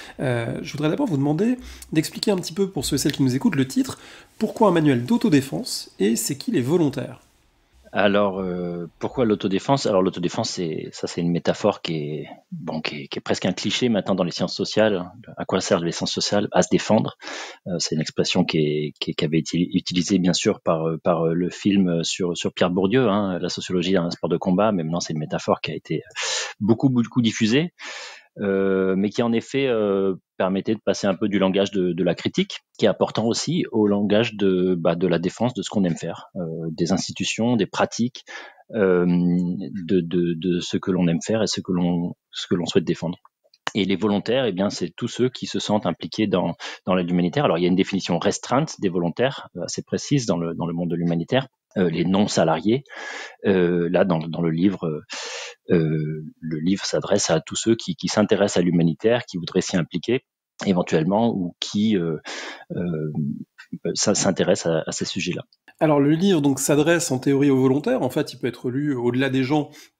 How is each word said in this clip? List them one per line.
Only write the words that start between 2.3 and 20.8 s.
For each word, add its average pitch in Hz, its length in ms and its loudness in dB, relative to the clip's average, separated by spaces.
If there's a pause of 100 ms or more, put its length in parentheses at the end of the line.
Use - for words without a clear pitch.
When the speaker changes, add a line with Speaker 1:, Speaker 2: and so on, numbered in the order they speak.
Speaker 1:
petit 165 180 -6
peu, 196 160 0
pour 147 160 -6
ceux 147 120 0
et - 20 0
celles 143 140 2
qui 143 100 0
nous 123 120 4
écoutent, 208 200 2
le 131 120 2
titre, - 300 -2 (400)
pourquoi 214 320 2
un - 20 6
manuel 143 340 4
d'autodéfense 180 960 0
et 214 160 2
c'est 143 220 -4
qui - 140 -6
les 147 100 2
volontaires ? 127 580 0 (720)
Speaker 2:
Alors, 101 480 2
euh, 87 480 -4 (120)
pourquoi 117 260 0
l'autodéfense ? 104 600 2
Alors, 101 160 4
l'autodéfense, 92 500 -2
c'est, 78 420 -6
ça, - 140 -8
c'est - 120 -6
une 85 120 0
métaphore 85 500 0
qui 82 140 -6
est, 73 320 -6 (260)
bon, 82 260 -8
qui 76 160 -4
est, 69 140 -12
qui - 100 -8
est - 20 -8
presque - 240 -4
un 95 60 2
cliché 110 380 -2
maintenant 101 260 0
dans 92 80 0
les 85 80 0
sciences - 240 -4
sociales. 101 560 0 (240)
À - 80 -10
quoi 95 160 0
servent 90 240 2
les 85 80 0
sciences - 220 -4
sociales ? 104 400 0
À - 80 4
se - 100 -2
défendre. 107 460 2 (500)
Euh, 90 120 -4
c'est - 160 -2
une 78 60 0
expression 85 440 0
qui 80 140 0
est, 76 420 -2
qui 80 100 -4
est, - 20 -8
qui - 120 0
avait 78 140 2
été 82 200 -2 (140)
utilisée, 90 460 0
bien 87 140 2
sûr, - 280 0
par, 82 260 0